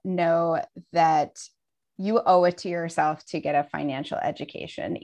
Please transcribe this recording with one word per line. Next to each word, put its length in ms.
know 600
that 440
you 260
owe 200
it 140
to 120
yourself 560
to 140
get 140
a 140
financial 480
education. 880